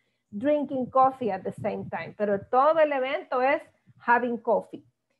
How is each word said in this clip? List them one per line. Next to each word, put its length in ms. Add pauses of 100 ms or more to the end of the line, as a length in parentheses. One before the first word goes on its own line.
(300)
drinking 640
coffee 400
at 100
the 120
same 360
time. 260
Pero 260
todo 380
el 120
evento 500
es 220 (420)
having 320
coffee, 480 (340)